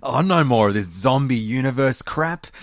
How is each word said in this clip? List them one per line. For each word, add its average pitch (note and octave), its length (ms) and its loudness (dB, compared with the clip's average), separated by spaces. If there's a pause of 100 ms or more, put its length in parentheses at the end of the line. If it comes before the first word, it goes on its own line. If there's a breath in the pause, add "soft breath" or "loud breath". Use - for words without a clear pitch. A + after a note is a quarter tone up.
Oh, C3 180 0
no F3 220 2
more A#2 260 4
of G2+ 40 0
this G2+ 180 -2
zombie B2+ 440 0
universe B2+ 640 -2
crap. E3 460 -6 (160)